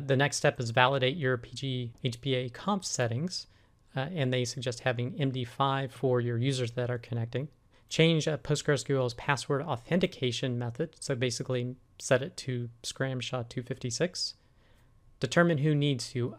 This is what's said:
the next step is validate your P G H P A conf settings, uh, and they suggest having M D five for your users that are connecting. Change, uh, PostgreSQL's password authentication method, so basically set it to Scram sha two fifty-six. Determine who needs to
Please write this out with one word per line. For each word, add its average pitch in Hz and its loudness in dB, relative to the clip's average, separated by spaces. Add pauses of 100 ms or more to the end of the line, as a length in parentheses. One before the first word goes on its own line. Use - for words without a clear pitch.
(120)
the 135 6
next 139 4
step 143 2
is 117 -2
validate 127 4
your 131 2
P 120 -10
G 127 -6 (120)
H 120 -2
P 131 0
A 127 -2
conf 196 -4
settings, 127 -2 (500)
uh, 131 -2 (120)
and 127 2
they 127 0
suggest 120 -6
having 123 0
M 135 2
D 127 -4
five 135 0
for 123 2
your 120 0
users 127 0
that 120 -4
are 123 -2 (120)
connecting. 117 -4 (400)
Change, 160 4
uh, 151 0
PostgreSQL's 139 0
password 143 0
authentication 135 0
method, 120 -4
so 139 -2
basically 123 -2 (220)
set 127 4
it 180 -8
to 120 -4 (140)
Scram 131 -4
sha 123 -4
two 127 -6
fifty-six. - -4 (840)
Determine 170 4
who 151 4
needs 143 0
to 123 -2